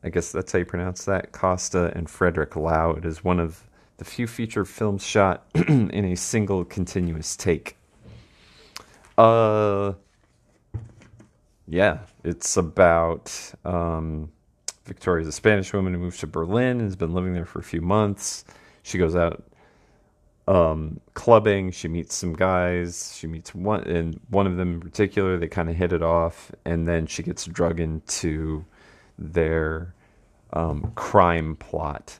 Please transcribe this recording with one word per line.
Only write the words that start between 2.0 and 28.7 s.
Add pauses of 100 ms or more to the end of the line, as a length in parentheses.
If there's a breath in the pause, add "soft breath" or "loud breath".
Frederick
Lau.
It
is
one
of (300 soft breath)
the
few
feature
films
shot
<clears throat>
in
a
single
continuous
take. (1400 loud breath)
Uh, (1700)
yeah, (260)
it's
about, (300)
um, (540)
Victoria's
a
Spanish
woman
who
moves
to
Berlin
and
has
been
living
there
for
a
few
months. (400 loud breath)
She
goes
out, (1000 soft breath)
um, (140)
clubbing.
She
meets
some
guys.
She
meets
one,
and (100)
one
of
them
in
particular,
they
kinda
hit
it
off, (140)
and
then
she
gets
drug
into (520 soft breath)